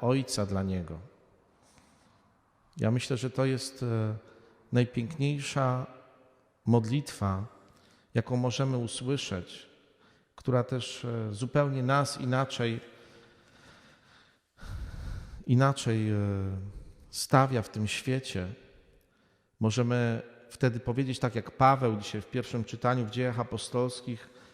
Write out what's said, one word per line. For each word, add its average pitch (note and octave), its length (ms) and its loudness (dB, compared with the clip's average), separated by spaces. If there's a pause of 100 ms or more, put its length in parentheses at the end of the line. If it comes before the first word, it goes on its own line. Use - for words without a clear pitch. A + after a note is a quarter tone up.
Ojca B2 440 2
dla F#2+ 180 0
Niego. F2 360 -2 (1800)
Ja A2 140 2
myślę, B2 260 0
że B2 120 -4
to C3 160 0
jest, C3 380 -2
e, A2 320 0 (560)
najpiękniejsza C3 1160 0 (800)
modlitwa, A2+ 800 2 (680)
jaką B2+ 220 0
możemy B2+ 420 0
usłyszeć, A#2+ 920 -4 (680)
która B2 280 0
też, B2 420 -6
e, A2+ 280 -4
zupełnie C3+ 500 0
nas C#3 380 2
inaczej, B2+ 580 0 (2750)
inaczej, B2 600 4
e, G#2 80 2 (920)
stawia C3 520 4
w - 80 -10
tym G#2+ 180 -2
świecie. A2+ 600 -2 (1120)
Możemy A#2+ 640 2 (280)
wtedy A#2+ 300 2
powiedzieć B2 400 -2
tak A#2 160 0
jak A2 160 -4
Paweł C3 460 6
dzisiaj G#2 240 -6
w - 80 -16
pierwszym A#2+ 340 -2
czytaniu B2 420 0
w G#2+ 60 -6
Dziejach A#2+ 280 -2
Apostolskich A#2+ 880 -4 (240)